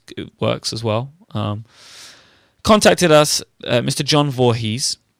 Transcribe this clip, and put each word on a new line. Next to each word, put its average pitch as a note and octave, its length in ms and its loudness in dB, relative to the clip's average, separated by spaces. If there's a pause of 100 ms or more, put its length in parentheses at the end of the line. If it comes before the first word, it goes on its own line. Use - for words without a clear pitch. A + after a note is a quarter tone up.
(380)
works A#2 340 -4
as A2+ 120 -8
well. A#2 280 -4 (180)
Um, G#2+ 340 -6 (1000)
contacted F#3+ 480 4
us, D3+ 320 4 (220)
uh, B2 160 0
Mister C#3 220 -4
John D3 260 0
Voorhees. A#2+ 680 -2 (220)